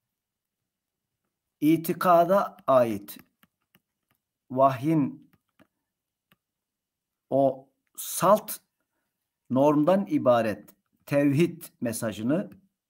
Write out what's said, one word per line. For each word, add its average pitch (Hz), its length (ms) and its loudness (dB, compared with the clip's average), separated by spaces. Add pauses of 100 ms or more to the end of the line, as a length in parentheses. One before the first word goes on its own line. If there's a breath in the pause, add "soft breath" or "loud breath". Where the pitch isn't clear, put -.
(1600)
itikada 170 1000 0 (100)
ait 120 500 0 (1300)
vahyin 135 800 0 (2000)
o 135 400 0 (280)
salt - 680 -2 (840)
normdan 151 560 2
ibaret 117 640 0 (360)
tevhid 143 580 0 (180)
mesajını 117 680 -6 (400)